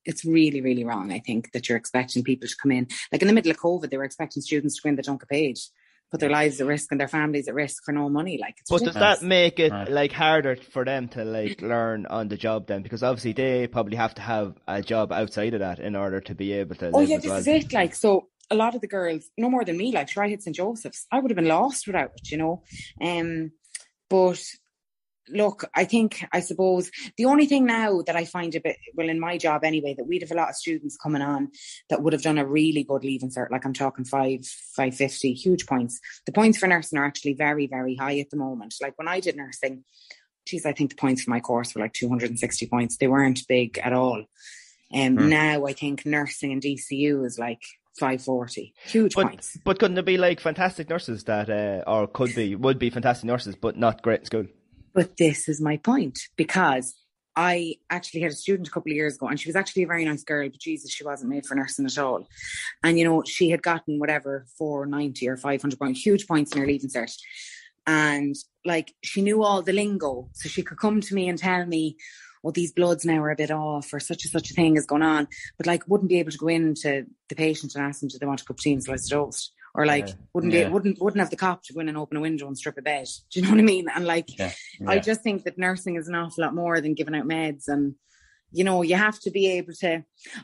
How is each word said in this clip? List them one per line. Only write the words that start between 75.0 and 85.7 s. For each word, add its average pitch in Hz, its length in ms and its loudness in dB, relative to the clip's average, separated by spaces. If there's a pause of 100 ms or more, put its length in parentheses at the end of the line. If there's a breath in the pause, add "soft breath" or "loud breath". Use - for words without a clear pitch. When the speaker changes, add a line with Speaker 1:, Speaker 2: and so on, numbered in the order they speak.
Speaker 1:
on, 156 260 2 (280 loud breath)
but, 170 120 -2
like, 175 180 0
wouldn't 190 240 4
be 180 80 4
able 160 140 -2
to 151 60 -10
go 156 100 -2
in 165 340 2
to 139 220 0 (240)
the - 80 -10
patient 156 400 -2
and 143 80 -2
ask 143 160 -6
them, 143 80 -4
"Do - 100 -14
they 143 80 -4
want 139 140 -2
a - 40 -14
cup - 140 -10
of - 40 -8
tea 147 100 2
and 131 100 -2
slice 131 240 -6
of - 40 -4
toast?" 143 420 -2 (200 soft breath)
Or, 151 140 2
like, 143 220 2
Speaker 2:
Yeah. 95 60 -10 (200)
Speaker 1:
wouldn't 175 180 0
Speaker 3:
Yeah. 127 140 6
Speaker 1:
be, 165 60 -4
wouldn't, 196 280 2
wouldn't 202 200 2
have 180 100 0
the - 60 -8
cop 180 280 -2
to - 80 -20
go 151 60 -10
in 160 100 -4
and 151 80 -6
open 151 200 -6
a 147 40 -2
window 156 280 -4
and 135 100 -8
strip - 180 -8
a 139 60 -12
bed. 143 240 -2 (240)
Do 185 80 -6
you 185 80 4
know 196 60 6
what 220 80 10
I - 20 10
mean? 185 320 6
And, 175 100 -2
like, 165 320 -2
Speaker 3:
Yeah. 92 140 -2 (340 loud breath)
Speaker 1:
I 196 100 2
Speaker 3:
Yeah. 196 60 2
Speaker 1:
just 220 220 -2
think 202 220 -2
that 180 140 -8
nursing 185 360 -2